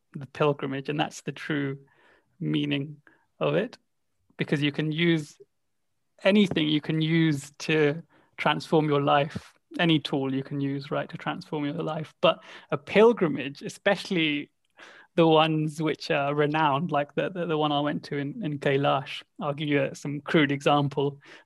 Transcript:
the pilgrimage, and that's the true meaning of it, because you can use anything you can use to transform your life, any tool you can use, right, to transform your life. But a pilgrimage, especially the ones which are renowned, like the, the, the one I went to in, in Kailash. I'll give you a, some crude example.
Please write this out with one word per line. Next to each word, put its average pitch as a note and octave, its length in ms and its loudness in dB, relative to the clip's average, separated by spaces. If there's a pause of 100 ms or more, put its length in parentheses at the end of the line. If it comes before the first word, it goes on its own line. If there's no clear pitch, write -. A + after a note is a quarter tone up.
(140)
the C#3 120 -10
pilgrimage, C#3+ 640 -2
and D3 100 -4
that's - 220 -4
the D3 120 -10
true C#3+ 440 -4 (640)
meaning D3 560 -4 (420)
of D3 160 0
it, G#3 220 -2 (640)
because C#3+ 240 -2
you C#3+ 100 0
can D#3 200 -4
use D#3+ 440 0 (880)
anything F#3+ 420 4
you D3+ 140 0
can D#3+ 200 -2
use D#3+ 580 2
to D#3 440 0 (360)
transform D3+ 500 2
your C#3+ 120 4
life, C#3+ 540 0 (240)
any E3+ 220 4
tool C3+ 340 -4
you C3+ 80 -4
can C#3+ 180 -8
use, C#3 300 -6
right, D3 180 -4
to E3 80 -16
transform D3 480 -6
your C#3+ 100 -4
life. D#3 460 -6
But - 200 4 (320)
a D#3 40 -2
pilgrimage, E3 840 2
especially E3 880 -2 (640)
the E3 120 6
ones D#3 540 4
which - 300 -4
are C#3+ 240 0
renowned, D3 560 2
like C#3+ 240 -2
the, D#3 160 -2
the, F3+ 160 -6
the D#3+ 120 -2
one D3+ 120 0
I C#3+ 100 0
went D3 240 -4
to D3 140 -6
in, C#3+ 240 -6
in D3 160 -4
Kailash. C#3 640 0 (180)
I'll D3 140 -4
give D3 140 -6
you C#3+ 140 2
a, C3+ 120 -4
some D3 260 -8
crude D3 300 2
example. C#3+ 680 0 (280)